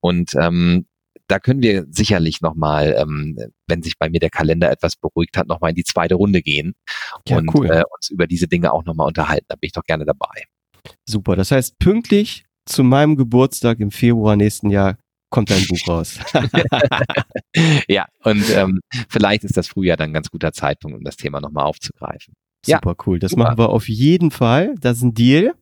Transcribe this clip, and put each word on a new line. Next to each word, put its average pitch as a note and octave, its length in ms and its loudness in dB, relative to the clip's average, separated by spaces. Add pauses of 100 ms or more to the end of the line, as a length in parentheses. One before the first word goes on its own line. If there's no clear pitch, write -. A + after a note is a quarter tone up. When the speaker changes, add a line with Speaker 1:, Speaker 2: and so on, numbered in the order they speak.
Speaker 1:
Und, F2 340 -2
ähm, F2 520 2 (420)
da F#2+ 100 0
können C3 240 0
wir G2 260 2
sicherlich E2 540 -2
noch D#2+ 120 -2
mal, D2+ 440 0
ähm, D2 400 -4 (280)
wenn E2+ 160 -2
sich E2 140 -8
bei D#2+ 140 -2
mir E2 100 0
der E2 80 0
Kalender E2 420 0
etwas D#2 260 -2
beruhigt - 420 -4
hat, D2+ 80 -2
noch E2 140 -6
mal E2 100 0
in E2+ 40 -2
die E2+ 100 -4
zweite E2+ 320 0
Runde F#2+ 260 2
gehen D2+ 320 -4 (520)
Speaker 2:
Ja, B2 120 2
Speaker 1:
und, D#3+ 160 -2
Speaker 2:
cool. C3 160 4
Speaker 1:
äh, E2 140 4 (100)
uns - 160 -10
über E2+ 160 0
diese E2+ 220 -2
Dinge E2+ 240 0
auch E2 120 -2
noch E2 100 -6
mal D#2 120 0
unterhalten. D2+ 420 -2
Da - 60 -8
bin D#2 140 -10
ich - 40 -10
doch - 120 -8
gerne D#2 200 -4
dabei. - 400 -6 (640)
Speaker 2:
Super. G2+ 280 -2
Das F#2 140 -2
heißt, C3 280 -2
pünktlich G#3+ 680 2 (240)
zu - 160 0
meinem C#3+ 320 4
Geburtstag B2 640 2
im G2+ 100 -2
Februar A2 460 2
nächsten G#2 320 2
Jahr G2 300 2 (320)
kommt G#2+ 200 0
dein F#2+ 180 2
Buch F2 100 -2 (100)
raus. E2+ 300 -4 (160)
<laughs> - 180 0 (1000)
Speaker 1:
<laughs> D#3+ 340 2
Ja, G2 180 0 (180)
und, G#2+ 260 2
ähm, F#2+ 300 2 (280)
vielleicht G#2 360 2
ist F#2+ 120 -4
das F2 120 -2
Frühjahr F2+ 280 0
dann D#2 140 -4
ein D2+ 40 -12
ganz D#2 160 -6
guter D#2+ 220 -4
Zeitpunkt, C#2+ 460 -6
um - 60 -16
das - 120 -14
Thema C#2+ 240 -8
noch D2 100 -12
mal D2 140 -2
aufzugreifen. - 680 -10 (320)
Ja. D#3 120 2
Speaker 2:
Super F2 180 -4 (100)
cool. F#2 120 0
Das F#2 140 -2
Speaker 1:
Super. A#2 120 2
Speaker 2:
machen A#2 140 2
wir A2+ 120 4
auf - 180 0
jeden D3+ 420 2
Fall. D3 500 0
Das B2 180 0
ist A#2+ 40 -4
ein B2 120 2
Deal. C#3+ 480 4